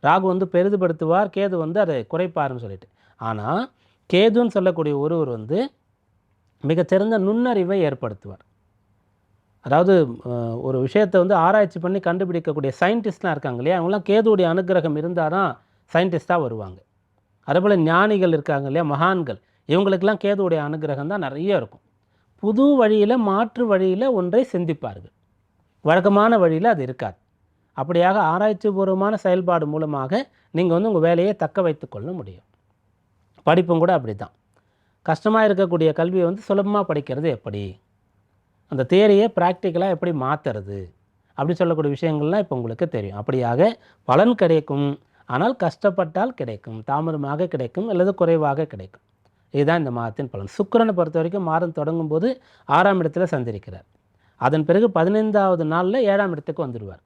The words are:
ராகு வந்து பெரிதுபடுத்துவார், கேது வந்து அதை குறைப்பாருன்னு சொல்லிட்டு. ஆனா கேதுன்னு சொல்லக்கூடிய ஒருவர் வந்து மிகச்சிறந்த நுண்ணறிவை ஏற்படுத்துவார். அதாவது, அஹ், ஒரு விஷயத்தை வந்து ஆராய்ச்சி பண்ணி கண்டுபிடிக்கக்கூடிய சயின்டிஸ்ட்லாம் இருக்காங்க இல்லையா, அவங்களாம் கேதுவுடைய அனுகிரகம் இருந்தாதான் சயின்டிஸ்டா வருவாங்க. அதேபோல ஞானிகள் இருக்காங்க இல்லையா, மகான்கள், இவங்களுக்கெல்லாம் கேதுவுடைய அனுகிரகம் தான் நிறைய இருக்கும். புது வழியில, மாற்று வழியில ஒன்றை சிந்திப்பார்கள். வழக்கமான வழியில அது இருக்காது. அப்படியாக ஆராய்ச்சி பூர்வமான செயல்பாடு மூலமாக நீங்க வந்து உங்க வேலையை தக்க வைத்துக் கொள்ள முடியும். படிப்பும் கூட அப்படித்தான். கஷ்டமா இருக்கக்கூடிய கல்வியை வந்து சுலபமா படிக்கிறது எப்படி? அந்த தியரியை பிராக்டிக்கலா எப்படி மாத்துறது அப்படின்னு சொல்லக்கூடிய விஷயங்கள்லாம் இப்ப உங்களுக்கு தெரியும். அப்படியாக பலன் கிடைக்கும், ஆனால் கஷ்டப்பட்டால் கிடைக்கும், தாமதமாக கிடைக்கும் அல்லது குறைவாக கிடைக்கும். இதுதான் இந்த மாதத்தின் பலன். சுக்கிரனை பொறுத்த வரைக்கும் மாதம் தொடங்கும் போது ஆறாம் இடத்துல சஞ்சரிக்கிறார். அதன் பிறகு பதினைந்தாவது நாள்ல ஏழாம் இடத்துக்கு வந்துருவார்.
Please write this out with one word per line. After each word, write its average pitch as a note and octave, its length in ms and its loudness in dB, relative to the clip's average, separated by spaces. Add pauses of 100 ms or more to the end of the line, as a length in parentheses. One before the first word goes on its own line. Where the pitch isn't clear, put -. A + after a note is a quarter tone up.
ராகு F3+ 240 4
வந்து F#3 180 0
பெரிதுபடுத்துவார், F3+ 840 0
கேது G3 280 -2
வந்து E3 220 -4
அதை E3+ 180 0 (120)
குறைப்பாருன்னு D#3+ 560 -4
சொல்லிட்டு. F#2+ 220 -14 (340)
ஆனா A2 260 -6 (640)
கேதுன்னு A3 460 2
சொல்லக்கூடிய E3 420 0
ஒருவர் D3+ 320 -2
வந்து A#2+ 300 -4 (1040)
மிகச்சிறந்த F#3 560 2
நுண்ணறிவை G3+ 640 0
ஏற்படுத்துவார். A2 600 -6 (1200)
அதாவது, E3+ 280 4 (320)
அஹ், A#2 360 -6
ஒரு C3 200 -4
விஷயத்தை F#3+ 380 2
வந்து F#3 160 2
ஆராய்ச்சி F#3 440 2
பண்ணி F3+ 200 -2
கண்டுபிடிக்கக்கூடிய E3+ 760 -4
சயின்டிஸ்ட்லாம் G3 600 -2
இருக்காங்க C3 260 -8
இல்லையா, E3 160 0
அவங்களாம் F3+ 300 -2
கேதுவுடைய G#3 420 4
அனுகிரகம் F3 480 0
இருந்தாதான் E3+ 540 -2 (400)
சயின்டிஸ்டா F3 500 0
வருவாங்க. G#2+ 380 -8 (680)
அதேபோல F#3 300 2
ஞானிகள் F3+ 560 2
இருக்காங்க D3 320 -2
இல்லையா, D3+ 240 -2
மகான்கள், D3+ 500 -2 (300)
இவங்களுக்கெல்லாம் F#3+ 540 0
கேதுவுடைய G3 400 0
அனுகிரகம் D3 500 -6
தான் F#3+ 140 -4
நிறைய D#3 340 -2
இருக்கும். - 220 -14 (600)
புது A3 200 2 (120)
வழியில, G#3+ 420 4
மாற்று A3 500 0
வழியில F#3+ 440 2
ஒன்றை F#3+ 300 0 (100)
சிந்திப்பார்கள். D3 600 -6 (720)
வழக்கமான G3+ 520 4
வழியில E3+ 320 2
அது F3 140 0
இருக்காது. B2 340 -8 (600)
அப்படியாக F3 400 2 (140)
ஆராய்ச்சி G#3 380 0
பூர்வமான F#3+ 460 0
செயல்பாடு F3+ 520 0
மூலமாக D3+ 540 -4 (300)
நீங்க E3+ 220 0
வந்து G3+ 180 2
உங்க E3+ 160 2
வேலையை E3+ 280 2
தக்க F3+ 260 -4
வைத்துக் D#3 300 -2
கொள்ள A2+ 200 -10
முடியும். A2 360 -14 (1000)
படிப்பும் E3+ 380 4
கூட F3+ 100 2
அப்படித்தான். A2+ 400 -6 (720)
கஷ்டமா G#3+ 380 0
இருக்கக்கூடிய F3 500 2
கல்வியை F3 320 0
வந்து G3 220 -4
சுலபமா G3+ 340 0
படிக்கிறது D3 480 -4
எப்படி? G#2 340 -6 (1080)
அந்த C3 200 -2
தியரியை G#3 360 6 (100)
பிராக்டிக்கலா F3+ 580 0
எப்படி F3 160 -4 (140)
மாத்துறது G#2+ 540 -6 (580)
அப்படின்னு E3 240 -2
சொல்லக்கூடிய D#3+ 340 0
விஷயங்கள்லாம் D#3+ 480 -2
இப்ப D#3 140 -6
உங்களுக்கு A#2 280 -4 (100)
தெரியும். G2+ 260 -6
அப்படியாக B2 480 0 (380)
பலன் G#3 340 6
கிடைக்கும், D3+ 460 2 (420)
ஆனால் F3+ 340 0
கஷ்டப்பட்டால் F#3+ 760 -2
கிடைக்கும், A2+ 380 -10 (120)
தாமதமாக D3+ 640 -4
கிடைக்கும் D3+ 380 -6
அல்லது F#3 200 2 (100)
குறைவாக D#3 520 2
கிடைக்கும். F#2+ 300 -18 (500)
இதுதான் D3+ 300 2
இந்த C3+ 140 -4
மாதத்தின் A#2 360 -6
பலன். G2 240 -10
சுக்கிரனை A3 420 2
பொறுத்த D#3+ 200 0
வரைக்கும் E3+ 320 -2
மாதம் E3 280 -2
தொடங்கும் D#3 340 -2
போது E3 140 0 (420)
ஆறாம் F#3 320 4
இடத்துல E3 320 0
சஞ்சரிக்கிறார். G#2 540 -8 (540)
அதன் D3 260 2
பிறகு G3+ 200 4 (100)
பதினைந்தாவது G3 680 2 (100)
நாள்ல F3+ 220 0 (160)
ஏழாம் G3 240 0
இடத்துக்கு C#3+ 300 -8
வந்துருவார். G#2+ 400 -12